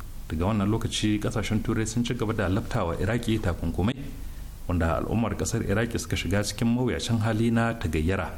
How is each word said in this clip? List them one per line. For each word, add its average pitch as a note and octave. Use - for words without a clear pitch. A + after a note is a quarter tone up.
daga D#2
wannan G#2
lokaci G#2+
ƙasashen A2
Turai A2+
sun A#2+
ci B2+
gaba G#2+
da G2+
laftawa F2+
Iraki A2
takunkumai, F2
wanda E2
al'ummar G#2+
ƙasar G2
Iraki A2
suka -
shiga F#2+
cikin A#2
mawuyacin A#2
hali A2+
na A#2
tagayyara. E2